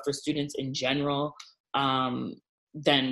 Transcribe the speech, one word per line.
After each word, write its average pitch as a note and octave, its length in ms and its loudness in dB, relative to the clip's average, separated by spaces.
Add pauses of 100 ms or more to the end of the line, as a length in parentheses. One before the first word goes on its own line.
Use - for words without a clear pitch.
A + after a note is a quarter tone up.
for C#3+ 80 -2
students D3 440 -4
in C3 160 -4
general, C#3+ 600 0 (400)
um, C3 600 0 (420)
then C#3+ 360 4